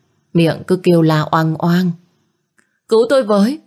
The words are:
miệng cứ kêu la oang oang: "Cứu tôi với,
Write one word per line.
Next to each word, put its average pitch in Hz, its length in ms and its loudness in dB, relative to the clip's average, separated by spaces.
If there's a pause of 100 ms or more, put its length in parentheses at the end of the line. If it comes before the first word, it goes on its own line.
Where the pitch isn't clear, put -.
(340)
miệng 165 320 0
cứ 185 100 -2
kêu 170 260 2
la 156 180 2
oang 160 360 -2
oang: 175 340 0 (1000)
"Cứu 220 220 2
tôi 262 140 2
với, 208 420 0